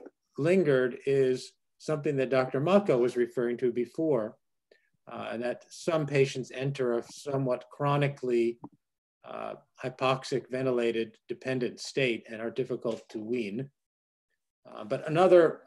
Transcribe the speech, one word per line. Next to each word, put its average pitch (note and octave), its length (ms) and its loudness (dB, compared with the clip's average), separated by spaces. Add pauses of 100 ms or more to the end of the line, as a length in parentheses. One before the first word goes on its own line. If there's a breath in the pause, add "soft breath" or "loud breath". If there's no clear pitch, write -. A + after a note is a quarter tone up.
(380)
lingered C#3 640 4
is C3 480 2 (240)
something D3+ 400 -2
that B2+ 140 0
Doctor C3+ 300 0
Mako F3+ 360 4
was A#2+ 180 2
referring A#2+ 440 0
to B2 120 0
before, A#2+ 680 -2 (720 soft breath)
uh, A2+ 220 -10
and A2+ 100 -6
that B2 260 -6
some D#3 380 -2
patients C3+ 480 0
enter C3 400 -2
a A#2 160 -2
somewhat C3+ 600 -4
chronically, C#3 880 0 (680)
uh, G#1+ 260 -10 (280)
hypoxic, C3 680 -2
ventilated, A#2+ 680 -2 (100)
dependent A#2+ 500 -6
state A#2+ 520 -4
and A2 100 -12
are A2+ 100 -6
difficult A2+ 600 -6
to A2+ 80 -10
wean. A2+ 500 -6 (960)
Uh, A#2 200 -16
but C3+ 220 -4
another E3+ 600 6